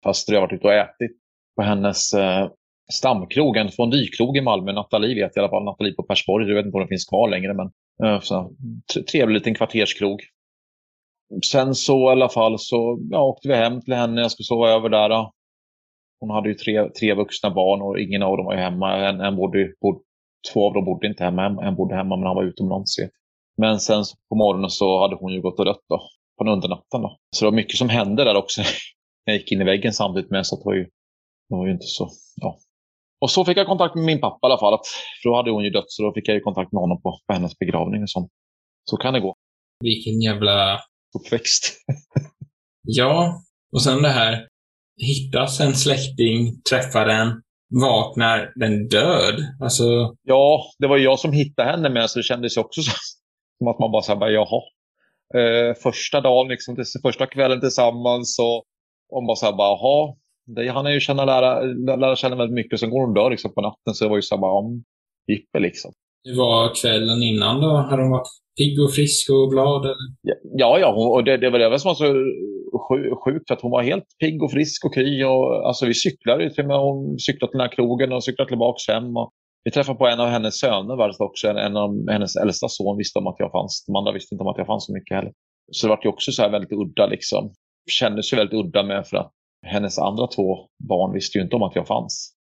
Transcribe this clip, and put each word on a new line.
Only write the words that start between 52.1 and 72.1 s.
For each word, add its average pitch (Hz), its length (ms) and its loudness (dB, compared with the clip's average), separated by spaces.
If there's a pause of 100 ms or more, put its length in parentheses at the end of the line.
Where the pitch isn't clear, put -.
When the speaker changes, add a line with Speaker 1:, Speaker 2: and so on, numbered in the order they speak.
Speaker 1:
så - 80 -4
det 113 40 -2
kändes 120 340 -4
ju 113 40 0
också - 220 -4
så, 135 80 -2 (360)
<laughs> - 320 -20
som 120 100 -2
att 117 100 -2
man 113 140 0
bara 107 100 2
så 107 100 -2
här, 104 80 -2
bara, 110 100 2
"Jaha." 107 320 2 (720)
Eh, 117 400 2
första - 460 -2
dagen, 127 280 4
liksom, 123 280 -8
till-, 123 260 -8
första 131 240 0
kvällen 131 340 0
tillsammans, 123 760 0
så, 117 280 0 (480)
och 101 100 -6
man 113 40 -6
bara 113 100 0
så 117 100 -2
här, 104 60 2
bara, 101 160 2
"Jaha." 135 460 2 (420)
Det, 117 120 -4
han 139 180 -2
är 143 40 0
ju 143 100 2
känna 139 240 0
lära, 127 360 4
lä-, 127 360 -2
lära 131 200 2
känna 127 200 -2
väldigt 120 180 -2
mycket, 113 260 -4
sen 113 100 -2
går 131 100 0
hon 127 80 0
och 107 60 0
dör, 107 160 4
liksom, 110 240 -6
på 120 60 -2
natten, 104 340 -6
så - 100 -2
det 107 60 2
var 104 60 2
ju 101 60 0
så - 120 -2
här, 98 60 -2
bara, 98 260 0
mm, 120 160 -8 (460)
jipper, 104 320 -2
liksom. - 320 -4 (320)
Speaker 2:
Hur 127 120 -6
var 117 460 2
kvällen 113 400 2
innan 110 380 2
då? 156 160 4
Hade 135 260 2
hon 131 80 4
varit 127 180 0 (300)
pigg 143 220 2
och 139 140 2
frisk 147 360 0
och 135 220 6
glad, 135 320 2
eller? 135 120 -4 (260)
Speaker 1:
Ja, - 200 -2
ja, 127 360 4
ja, 143 160 4
hon, 113 180 2
och 120 120 4
det, 135 120 4
det 123 140 2
var 123 80 0
det 117 200 4
som 143 100 0
var 170 60 2
så 147 180 2 (760)